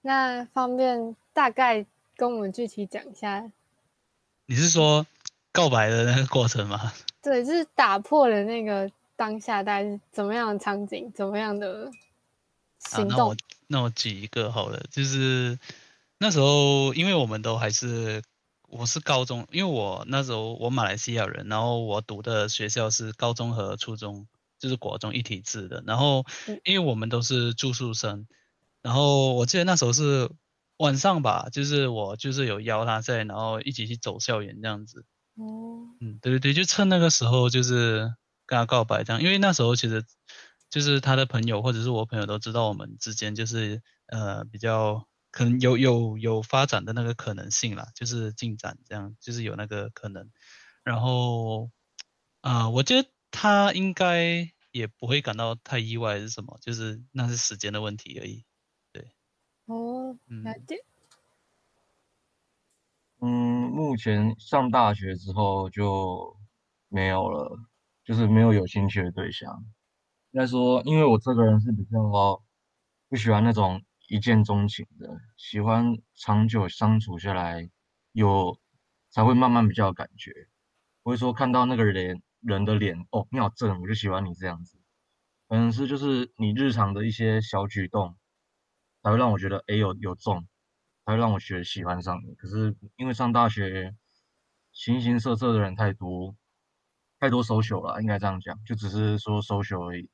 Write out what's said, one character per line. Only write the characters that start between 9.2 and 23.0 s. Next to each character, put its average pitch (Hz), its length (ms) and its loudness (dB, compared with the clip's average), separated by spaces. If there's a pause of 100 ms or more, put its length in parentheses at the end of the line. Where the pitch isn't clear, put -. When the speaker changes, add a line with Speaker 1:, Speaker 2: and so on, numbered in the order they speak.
Speaker 1:
下， 202 240 -2
大 208 180 0
概 - 20 -2
是 208 140 -4 (140)
怎 202 140 -4
么 208 80 -2
样 233 180 -2
的 202 80 -2
场 202 260 -4
景， 226 280 -10
怎 202 120 -4
么 202 120 -4
样 214 200 -4
的 208 320 -8 (920)
行 - 280 -2
动？ 101 40 -2
Speaker 2:
啊， 120 60 0
那 247 100 6
我， 107 80 -2 (320)
那 139 160 0
我 117 80 0
举 - 180 -4
一 101 180 -8
个 117 240 -4
好 107 160 -2
了， 107 240 -8
就 139 120 -2
是 131 540 0 (600)
那 208 120 0
时 156 100 2
候 139 560 6
因 165 100 0
为 196 100 2
我 135 120 4
们 107 140 -4
都 113 160 0
还 113 120 0
是， 113 540 -4 (460)
我 120 180 -8
是 160 140 -4
高 131 220 0
中， 120 280 -8
因 185 160 -2
为 170 40 -2
我 101 360 -4
那 139 160 -2
时 127 80 -6
候 110 240 -4
我 117 160 -4
马 123 120 2
来 98 140 -2
西 117 160 -6
亚 107 140 0
人， - 200 -8
然 107 140 -2
后 120 200 0
我 110 200 -2
读 107 220 -12
的 110 260 0
学 107 200 -4
校 110 200 -2
是 110 240 -4